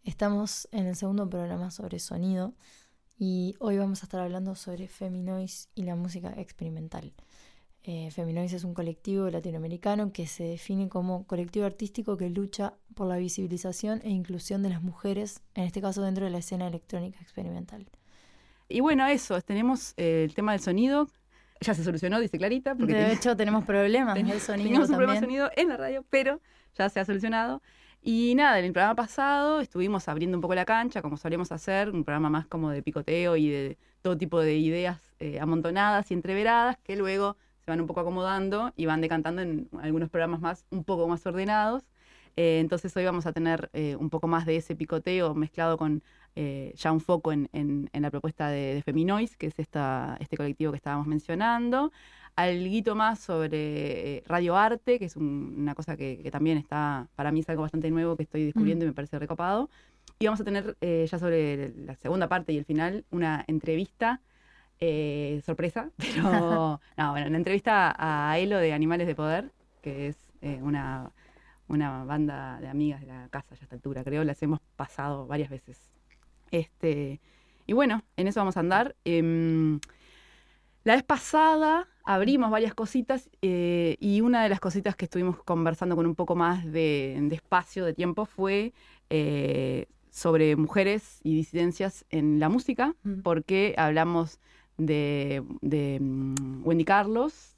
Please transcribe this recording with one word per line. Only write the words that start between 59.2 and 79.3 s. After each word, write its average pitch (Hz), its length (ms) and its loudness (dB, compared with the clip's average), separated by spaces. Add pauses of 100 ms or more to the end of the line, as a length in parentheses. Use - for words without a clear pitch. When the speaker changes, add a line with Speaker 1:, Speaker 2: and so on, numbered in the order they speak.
Speaker 2:
Y 214 80 0
vamos 214 140 0
a 202 40 -4
tener, 202 380 -4
eh, 165 280 2
ya 180 80 -4
sobre 151 560 0
la 135 220 -14
segunda 175 320 0
parte 175 240 0
y 147 60 0
el 147 80 -4
final, 170 440 0
una 160 380 0
entrevista, 165 720 -2 (580)
eh, 147 680 -2
sorpresa, 196 460 -4
<laughs> - 40 -20
pero 165 920 2
Speaker 1:
<laughs> - 100 -14
Speaker 2:
no, 151 140 0
bueno, 143 160 -2
una 156 100 0
entrevista 190 600 4
a 151 400 0
Elo 196 200 2
de 160 160 4
Animales 165 320 2
de 160 80 -2
Poder, 165 380 -2 (280)
que 143 280 -6
es, 151 100 -8 (240)
eh, 139 200 -6
una, 135 500 -4 (560)
una 143 360 -2
banda 139 560 -2
de 131 80 -10
amigas 143 320 0
de 135 60 -16
la 127 240 -16
casa - 240 -10
ya - 80 -20
a - 20 -20
esta 127 120 -18
altura, 135 280 -8
creo, 147 200 -2
las 143 180 -2
hemos 151 180 0 (160)
pasado 139 500 -6
varias 143 220 -4
veces. 127 320 -16 (720)
Este, 147 720 -2 (460)
y - 60 0
bueno, 226 300 4 (140)
en 190 120 2
eso 202 120 0
vamos 190 160 0
a 180 40 0
andar. 190 340 2 (100)
Em, 165 760 4 (1040)